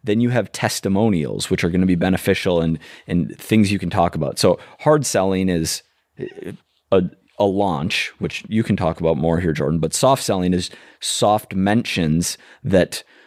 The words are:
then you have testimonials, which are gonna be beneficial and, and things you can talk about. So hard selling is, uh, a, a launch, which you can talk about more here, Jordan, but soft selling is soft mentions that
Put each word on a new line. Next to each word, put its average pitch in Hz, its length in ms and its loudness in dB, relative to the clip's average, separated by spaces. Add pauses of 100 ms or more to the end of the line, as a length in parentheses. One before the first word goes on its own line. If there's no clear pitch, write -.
then 107 180 0
you 120 100 2
have 113 200 0
testimonials, 95 960 -2
which 92 140 0
are 90 80 0
gonna 92 160 2
be 92 80 4
beneficial 90 640 0
and, 82 200 0 (260)
and 87 320 -2
things 107 320 2
you 98 80 -2
can 87 120 -6
talk 87 260 0
about. 76 240 -4
So 90 180 4 (220)
hard 151 260 2
selling 95 420 0
is, 82 360 -2 (340)
uh, - 340 -12 (380)
a, 95 120 4 (360)
a 104 60 0
launch, 95 720 -2
which - 300 -6
you 110 160 0
can 104 100 0
talk 82 240 -2
about 82 180 0
more 82 220 2
here, 87 140 0
Jordan, 76 260 -2
but 80 160 -2
soft 131 300 2
selling 92 280 0
is 90 180 -2 (280)
soft - 560 0
mentions 95 840 0 (280)
that - 400 0 (220)